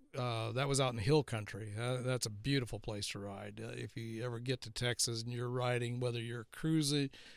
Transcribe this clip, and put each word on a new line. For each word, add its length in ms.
uh, 340
that 160
was 120
out 120
in 60
hill 240
country. 560
Uh, 240
that's 240
a 40
beautiful 480
place 300
to 100
ride. 440
Uh, 120
if 220
you 280
ever 140
get 240
to 80
Texas 520
and 100
you're 180
riding, 500
whether 200
you're 320
cruising, 560